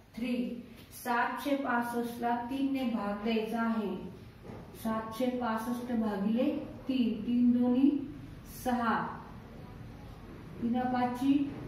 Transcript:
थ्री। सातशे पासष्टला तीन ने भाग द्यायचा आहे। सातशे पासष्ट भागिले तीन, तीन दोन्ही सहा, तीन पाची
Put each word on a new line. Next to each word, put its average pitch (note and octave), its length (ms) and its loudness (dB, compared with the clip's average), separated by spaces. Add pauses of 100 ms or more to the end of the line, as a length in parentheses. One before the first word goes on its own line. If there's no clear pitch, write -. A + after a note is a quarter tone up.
(160)
थ्री। B3 480 -2 (400)
सातशे B3 520 2
पासष्टला A#3+ 800 0
तीन C4+ 360 0
ने C4 120 0
भाग G#3 400 0
द्यायचा A3+ 380 2
आहे। G#3+ 460 0 (760)
सातशे A3+ 420 -2 (140)
पासष्ट A#3 520 -2
भागिले A3 520 2 (440)
तीन, A#3 380 2
तीन A#3+ 260 6
दोन्ही B3 380 6 (720)
सहा, A#3 320 2 (1700)
तीन A#3 180 2
पाची B3+ 520 4 (360)